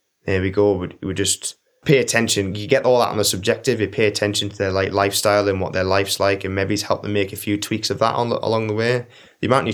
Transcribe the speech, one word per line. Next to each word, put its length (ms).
"There 160
we 120
go." 240
We, 260
we 120
just 420
pay 140
attention. 580
You 100
get 180
all 160
that 100
on 60
the 80
subjective. 560
You 80
pay 180
attention 440
to 60
their, 160
like, 200
lifestyle 560
and 120
what 120
their 120
life's 360
like, 240
and 100
maybe 240
help 260
them 80
make 200
a 40
few 200
tweaks 340
of 100
that 160
on 120
the, 160
along 220
the 80
way. 320
The 60
amount 160
of 120